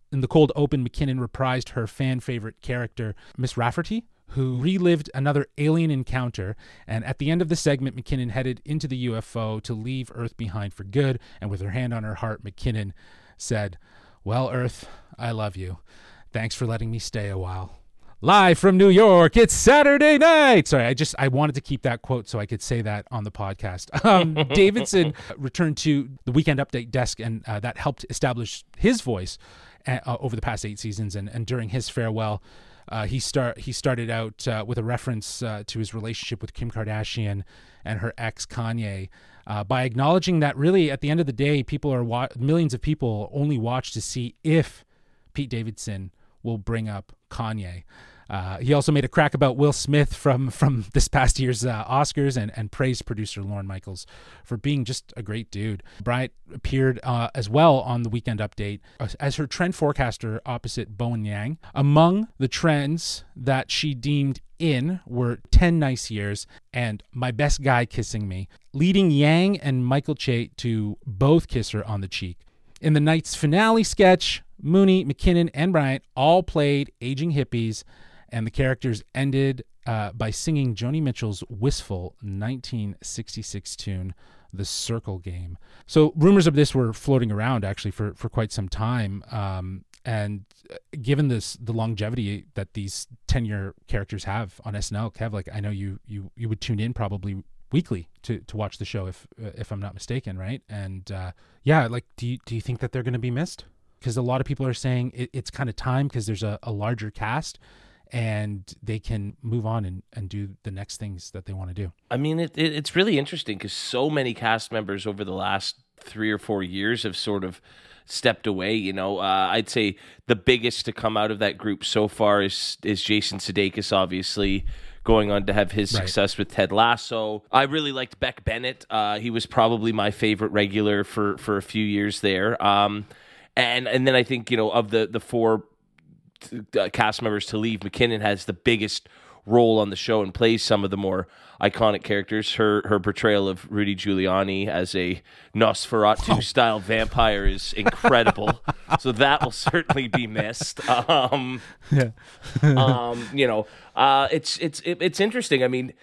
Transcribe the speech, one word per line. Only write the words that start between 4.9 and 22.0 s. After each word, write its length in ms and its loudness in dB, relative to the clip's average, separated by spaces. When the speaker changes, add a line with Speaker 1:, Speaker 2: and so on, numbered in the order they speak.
Speaker 1:
another 320 0
alien 340 2
encounter, 680 -4
and 180 -4
at 140 -6
the 120 -2
end 100 2
of 80 0
the 80 0
segment, 400 0
McKinnon 340 -4
headed 340 -4
into 240 -4
the 80 -4
U 200 -2
F 200 -8
O 240 -4
to 140 -8
leave 400 -6
Earth 220 -8
behind 380 -6
for 100 -14
good, 360 0
and 100 -6
with 100 -4
her 100 -6
hand 240 -4
on 80 -4
her 140 -6
heart, 260 -6
McKinnon 500 -4
said, 420 -4
"Well, 260 0
Earth, 380 -4
I 120 -4
love 260 -4
you. 220 -10
Thanks 220 -4
for 120 -4
letting 240 -4
me 80 -6
stay 300 -6
a 100 -4
while." 400 -8
Live 360 8
from 200 6
New 100 10
York, 480 10
it's 160 8
Saturday 640 8
night! 500 8
Sorry, 200 2
I 80 2
just, 240 -2
I 100 2
wanted 280 2
to 40 -4
keep 220 -6
that 180 -2